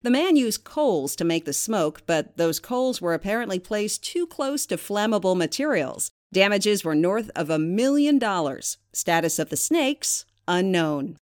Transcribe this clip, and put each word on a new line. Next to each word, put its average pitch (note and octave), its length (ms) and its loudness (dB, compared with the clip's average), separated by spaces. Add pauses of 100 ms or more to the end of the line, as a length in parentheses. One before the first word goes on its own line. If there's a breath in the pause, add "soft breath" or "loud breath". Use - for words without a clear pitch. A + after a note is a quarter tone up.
The A#3+ 80 2
man D#4+ 240 4
used A#3+ 280 2
coals F#3+ 520 0
to E3+ 100 -2
make E3 200 0
the C#3+ 80 -4
smoke, D#3+ 520 -2
but D#3 320 -2
those E3 220 0
coals B3+ 420 -2
were E3+ 140 0
apparently G3+ 420 -2
placed G#3 460 -4
too F4 240 -4
close C#4 400 -4
to F3 100 -2
flammable G3+ 580 2
materials. F3+ 760 -2 (200)
Damages G3+ 540 0
were D#3+ 80 -2
north F#3+ 420 0
of D#3 140 -4
a D#3+ 80 0
million C4+ 640 2
dollars. F3+ 580 -2 (160)
Status E3+ 460 0
of D#3 100 -2
the - 80 -4
snakes, - 680 0 (240)
unknown. E3 680 0 (100)